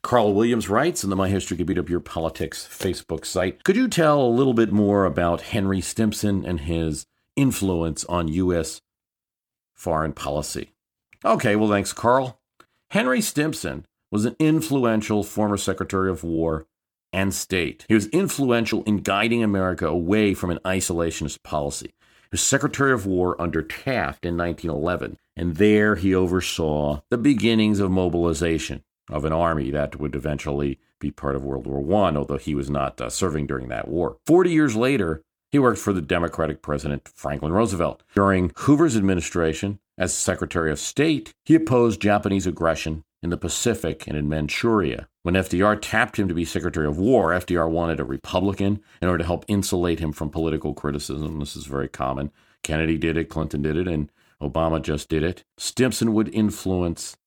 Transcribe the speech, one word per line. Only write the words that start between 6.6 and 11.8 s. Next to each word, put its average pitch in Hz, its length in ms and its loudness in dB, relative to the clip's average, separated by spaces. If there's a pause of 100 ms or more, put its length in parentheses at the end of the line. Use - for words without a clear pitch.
his 80 440 -2 (300)
influence 92 720 0
on 87 240 -2
U 90 220 2
S 82 300 -2 (920)
foreign 78 380 -2
policy?" - 580 -6 (520)
Okay, 147 320 2
well, 107 140 2
thanks, 101 240 0